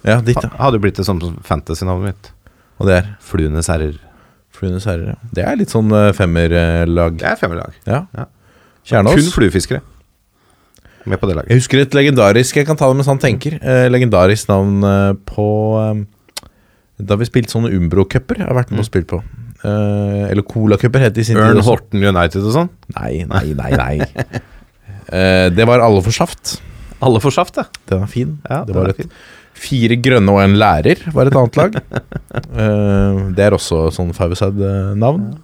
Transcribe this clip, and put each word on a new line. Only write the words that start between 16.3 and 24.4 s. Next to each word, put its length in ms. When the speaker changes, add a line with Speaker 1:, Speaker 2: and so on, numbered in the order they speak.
Speaker 1:
da 140
vi 80
spilte 280
sånne 220
Umbro-cuper, 640
jeg 80
har 80
vært 160
med 80
Speaker 2:
Mm. 60
Speaker 1:
og 60
spilt 180
på. 140
Eh, 680
eller 120
Cola-cuper 580
het 140
det 80
i 20
sin 120
Speaker 2:
Ørn 180
Speaker 1:
tid 80
også. 80
Speaker 2:
Horten 340
United 380
og 100
sånn? 180
Speaker 1:
Nei, 300
nei, 260
nei, 220
nei. 300
Speaker 2:
<laughs> 340